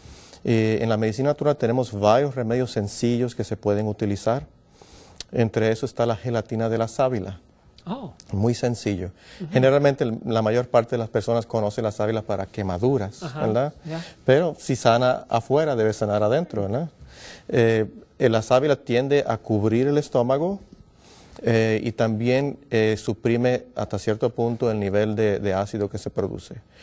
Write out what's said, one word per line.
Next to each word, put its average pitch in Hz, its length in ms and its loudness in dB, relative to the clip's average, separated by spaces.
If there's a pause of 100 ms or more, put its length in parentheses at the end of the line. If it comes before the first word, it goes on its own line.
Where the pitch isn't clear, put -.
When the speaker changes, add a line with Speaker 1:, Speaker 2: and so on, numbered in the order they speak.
(440)
Speaker 1:
Eh, 110 380 2
en 113 80 0
la 110 80 2
medicina 110 320 0
natural 147 260 0
tenemos 123 380 0
varios 117 420 4
remedios 123 360 -2
sencillos 120 640 -2
que 113 100 -6
se 107 140 -6
pueden 104 300 0
utilizar. 107 580 -2 (840)
Entre 110 400 2
eso 113 140 -2
está 117 200 -2
la 117 100 0
gelatina 113 520 -4
de 113 100 0
la 113 100 0
sábila. 110 520 -2 (460)
Speaker 2:
Oh. 220 280 -10 (180)
Speaker 1:
Muy 110 220 2
sencillo. 104 560 -4 (300)
Speaker 2:
Ujú. 165 140 -10
Speaker 1:
Generalmente 139 500 4
el, 113 220 -2
la 113 180 0
mayor 120 240 2
parte 117 240 2
de 127 80 0
las 110 100 -6
personas 113 380 -2
conoce 107 340 -2
la 110 100 -2
sábila 110 300 -2
para 98 240 -6
quemaduras, 101 760 -2
Speaker 2:
Ajá, 151 180 -10
Speaker 1:
¿verdad? 123 320 0 (120)
Speaker 2:
ya. 165 200 -8 (180)
Speaker 1:
Pero 151 360 4
si 135 160 -4
sana 123 540 2
afuera, 139 460 0
debe 110 180 2
sanar 104 280 0
adentro, 117 420 0
¿verdad? 135 260 -4 (580)
Eh, 113 400 4 (320)
eh, 127 100 4
la 110 140 2
sábila 131 320 2
tiende 135 520 0
a 113 100 -2
cubrir 110 500 0
el 143 100 2
estómago, 143 640 0 (800)
eh, 110 420 2
y 120 100 -2
también, 120 640 0 (100)
eh, 110 280 2
suprime 120 680 0 (120)
hasta 107 220 -4
cierto 110 320 -2
punto 117 400 -2
el 107 100 0
nivel 104 360 0
de, 104 240 2
de 101 160 -2
ácido 101 340 -2
que - 80 -10
se - 140 -10
produce. - 500 -6 (220)